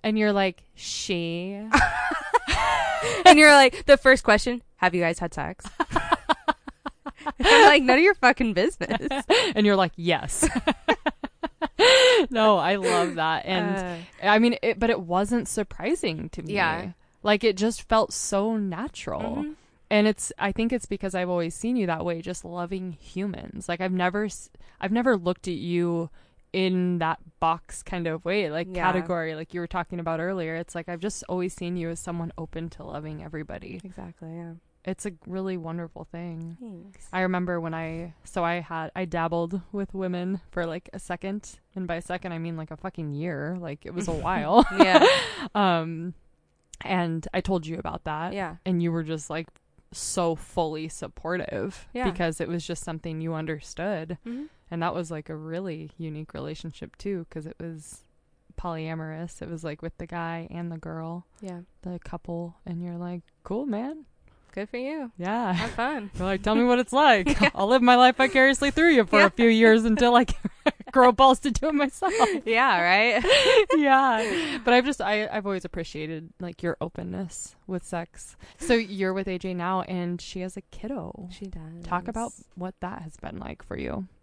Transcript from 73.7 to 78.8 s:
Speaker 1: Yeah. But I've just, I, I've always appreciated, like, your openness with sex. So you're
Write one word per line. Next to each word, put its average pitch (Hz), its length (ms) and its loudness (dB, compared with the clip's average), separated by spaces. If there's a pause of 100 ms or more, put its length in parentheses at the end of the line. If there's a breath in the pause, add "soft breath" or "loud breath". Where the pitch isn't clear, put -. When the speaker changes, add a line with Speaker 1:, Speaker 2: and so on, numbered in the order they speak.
Speaker 1:
Yeah. 277 880 2
But 233 120 4
I've 247 100 4
just, 285 160 -4
I, 214 260 -2
I've 208 200 -6
always 190 180 -6
appreciated, 160 640 -10 (100)
like, 175 220 -12
your 170 200 -2
openness 180 720 -10 (100)
with 185 180 -6
sex. - 520 -12 (240 soft breath)
So 254 160 2
you're 190 380 -2